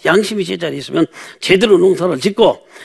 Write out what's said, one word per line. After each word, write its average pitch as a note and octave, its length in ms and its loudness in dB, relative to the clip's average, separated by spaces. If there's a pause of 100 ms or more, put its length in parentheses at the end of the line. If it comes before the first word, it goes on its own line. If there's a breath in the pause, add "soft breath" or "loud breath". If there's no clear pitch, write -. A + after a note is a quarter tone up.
양심이 G3 380 0
제자리에 E3+ 340 -8
있으면 C#3 280 -2 (320 loud breath)
제대로 G3 380 2
농사를 F3 420 0
짓고 F#3 480 0 (180 loud breath)